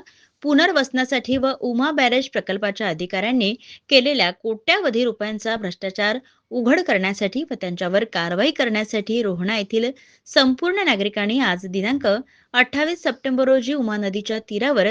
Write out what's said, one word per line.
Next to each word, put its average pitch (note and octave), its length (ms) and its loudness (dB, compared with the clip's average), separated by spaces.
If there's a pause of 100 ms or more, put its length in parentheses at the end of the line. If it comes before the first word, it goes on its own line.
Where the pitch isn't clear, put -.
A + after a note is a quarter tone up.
(420)
पुनर्वसनासाठी C#4 960 2
व C4 100 0 (120)
उमा B3 320 0
बॅरेज C4+ 380 2
प्रकल्पाच्या G3+ 600 -4
अधिकाऱ्यांनी G3 680 -2 (340)
केलेल्या B3+ 420 4
कोट्यावधी A#3+ 720 0
रुपयांचा G#3+ 520 -4
भ्रष्टाचार G3+ 600 -4 (320)
उघड B3 300 2
करण्यासाठी G3+ 640 0
व D#4+ 180 -8
त्यांच्यावर F3+ 420 -2
कारवाई F#3 480 0
करण्यासाठी A3 720 -2
रोहणा F#3+ 340 -2
येथील A3+ 340 -2 (340)
संपूर्ण D4+ 600 2
नागरिकांनी G#3 540 0
आज F#3+ 260 0
दिनांक G#3 420 -2 (460)
अठ्ठावीस D4 460 0
सप्टेंबर C4 440 -2
रोजी C4 300 2
उमा A3+ 240 -2
नदीच्या G#3 420 -4
तीरावर G#3+ 520 0